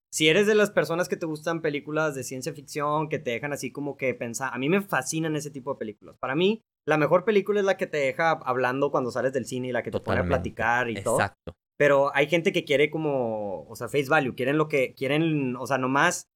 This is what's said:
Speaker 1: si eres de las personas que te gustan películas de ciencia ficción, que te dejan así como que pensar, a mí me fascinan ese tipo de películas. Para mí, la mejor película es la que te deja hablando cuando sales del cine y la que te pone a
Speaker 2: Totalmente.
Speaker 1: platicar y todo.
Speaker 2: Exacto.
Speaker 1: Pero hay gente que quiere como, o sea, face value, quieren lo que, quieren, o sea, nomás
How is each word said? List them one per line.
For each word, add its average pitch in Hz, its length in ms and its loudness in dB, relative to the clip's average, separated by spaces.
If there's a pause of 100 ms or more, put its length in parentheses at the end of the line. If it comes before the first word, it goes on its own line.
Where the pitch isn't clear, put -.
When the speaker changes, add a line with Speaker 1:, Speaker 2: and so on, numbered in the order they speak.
(120)
Speaker 1:
si 156 180 2
eres 202 180 6
de 220 80 6
las 208 160 4
personas 165 380 0
que 190 80 -4
te 175 100 -6
gustan 160 340 -4
películas 151 540 -2
de 127 80 -6
ciencia 131 300 -8
ficción, 151 560 -2
que 147 100 -2
te 123 120 -4
dejan 143 220 -4
así 135 180 -6
como 143 260 -8
que 127 180 0
pensar, 123 380 -6
a 123 40 -8
mí 135 120 0
me 196 120 4
fascinan 156 540 -2
ese 147 160 -6
tipo 139 220 -8
de - 60 -10
películas. 101 400 -12
Para 131 160 -4
mí, 196 260 2 (260)
la 151 100 4
mejor 165 280 2
película 208 340 2
es 196 60 2
la 190 120 2
que 185 100 -4
te 156 100 -6
deja 147 340 0
hablando 131 600 0
cuando 131 200 -2
sales 123 220 0
del 123 120 -2
cine 127 220 -6
y 127 40 -6
la 117 120 -2
que 113 80 -8
te 98 80 -4
pone 95 200 -2
a 90 40 0
Speaker 2:
Totalmente. 87 120 0 (200)
Speaker 1:
platicar 117 340 0
y 104 140 -6
todo. 120 160 2
Speaker 2:
Exacto. - 340 -4 (240)
Speaker 1:
Pero 139 380 6
hay 147 120 4
gente 165 240 2
que 175 140 -2
quiere 143 240 4
como, 113 800 -4
o 113 80 -16
sea, 117 120 -8
face 131 220 0
value, 139 260 2
quieren 135 220 0
lo 156 100 2
que, 135 280 0
quieren, 143 600 0
o 123 100 -8
sea, 131 120 0
nomás 139 580 0